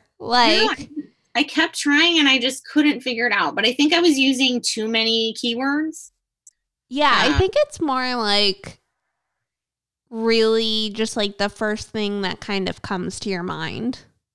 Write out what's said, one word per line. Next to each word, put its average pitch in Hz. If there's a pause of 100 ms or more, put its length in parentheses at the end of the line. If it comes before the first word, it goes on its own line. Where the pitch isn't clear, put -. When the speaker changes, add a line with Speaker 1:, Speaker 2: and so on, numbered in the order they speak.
(200)
Speaker 1:
Like 240
Speaker 2:
Yeah, - (300)
I 269
kept -
trying 320
and 285
I 262
just 262
couldn't 294
figure 240
it 214
out. 160
But 208
I 247
think 294
I 349
was 302
using 262
too 220
many 226
keywords. 277 (760)
Speaker 1:
Yeah, 269
I 190
Speaker 2:
Uh, 285
Speaker 1:
think 381
it's 587
more 254
like 208 (1300)
really 220
just, 220
like, 202
the 202
first 214
thing 202
that 185
kind 196
of -
comes 180
to 208
your 180
mind. 175 (360)